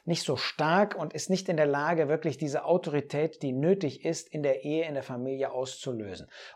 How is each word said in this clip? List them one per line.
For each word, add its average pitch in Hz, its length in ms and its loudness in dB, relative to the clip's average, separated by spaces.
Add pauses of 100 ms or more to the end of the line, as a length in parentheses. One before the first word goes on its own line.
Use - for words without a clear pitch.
nicht 165 160 0
so 135 140 0
stark 175 580 2
und 160 180 -6
ist - 160 -6
nicht 190 220 0
in 160 80 2
der 151 80 6
Lage, 147 420 2
wirklich 151 300 0
diese 147 260 -2
Autorität, 156 800 0
die 139 100 0
nötig 156 500 2
ist, 165 240 -2
in 151 160 -6
der 135 220 2
Ehe, 156 240 0
in 147 60 -6
der 131 80 -2
Familie 131 500 -4
auszulösen. 120 760 -6 (260)